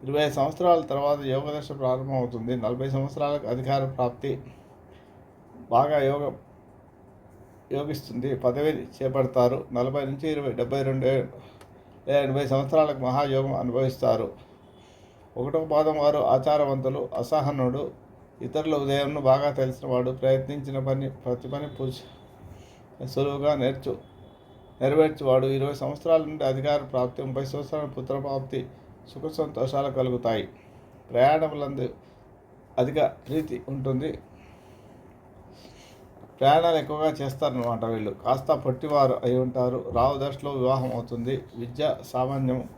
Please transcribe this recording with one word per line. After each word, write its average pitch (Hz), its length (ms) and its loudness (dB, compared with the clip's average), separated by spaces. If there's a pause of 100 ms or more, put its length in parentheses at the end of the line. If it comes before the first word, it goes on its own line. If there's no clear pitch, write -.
ఇరవై 147 260 10
సంవత్సరాల 160 520 8
తర్వాత 143 440 2
యోగదశ 143 460 0
ప్రారంభమవుతుంది. 127 840 0
నలభై 123 320 -2
సంవత్సరాలకు 135 580 -2
అధికార 135 380 0
ప్రాప్తి, 131 560 -4 (1300)
బాగా 143 320 4
యోగం 143 340 -2 (1300)
యోగిస్తుంది. 139 640 -6
పదవిని 143 480 0
చేపడతారు. 131 880 0
నలభై 131 320 -2
నుంచి 139 260 -4
ఇరవై, 143 200 -2
డెబ్బై 123 320 -2
రెండు 131 220 -2
ఏ-, 131 180 2 (840)
లేదా 139 120 4
ఎనభై 135 280 0
సంవత్సరాలకు 139 520 2
మహాయోగం 135 560 0
అనుభవిస్తారు. 123 800 0 (1040)
ఒకటవ 143 280 -2
పాదం 151 320 2
వారు 147 200 4
ఆచారవంతులు, 135 1000 2
అసహనుడు, 135 720 -2 (500)
ఇతరుల 156 340 -2
ఉదయంను 143 460 -2
బాగా 139 300 4
తెలిసినవాడు, 127 600 -2
ప్రయత్నించిన 135 680 -2
పని, 135 300 -2
ప్రతి 127 380 -6
పని 143 200 -8
పూజ-, - 1400 -14
సులువుగా 143 480 -2
నేర్చు-, 131 420 -2 (840)
నెరవేర్చువాడు. 139 680 2
ఇరవై 135 260 -2
సంవత్సరాల 147 480 0
నుండి 151 220 -6
అధికార 135 340 0
ప్రాప్తి, 131 460 -4
ముప్పై 135 220 -6
సంవత్సరాల 147 400 -6
పుత్రప్రాప్తి, 135 840 -6 (400)
సుఖ 151 240 -10
సంతోషాలు 139 600 -2
కలుగుతాయి. 120 580 -2 (600)
ప్రయాణములందు 139 800 0 (920)
అధిక 131 260 2
ప్రీతి 151 640 -6
ఉంటుంది. 135 500 -4 (2250)
ప్రయాణాలు 160 380 6
ఎక్కువగా 151 320 0
చేస్తారన్నమాట 123 760 -2
వీళ్ళు. 107 260 -2
కాస్త 131 400 -2
పొట్టివారు 139 720 0
అయి 123 160 2
ఉంటారు. 127 460 -2 (100)
రాహు 131 220 2
దశలో 139 340 -6
వివాహం 127 420 0
అవుతుంది. 120 500 -6 (140)
విద్య 123 480 -4
సామాన్యం. 131 720 -2